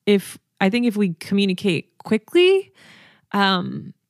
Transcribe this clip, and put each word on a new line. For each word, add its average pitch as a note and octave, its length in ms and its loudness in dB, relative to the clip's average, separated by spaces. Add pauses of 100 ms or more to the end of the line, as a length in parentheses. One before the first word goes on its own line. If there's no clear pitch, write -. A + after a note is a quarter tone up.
if, G3+ 320 0 (220)
I F#3+ 100 2
think A#3+ 160 0
if G#3+ 100 -2
we G3+ 240 0
communicate F#3+ 840 -2
quickly, F4+ 680 2 (600)
um, F#3+ 600 -2 (160)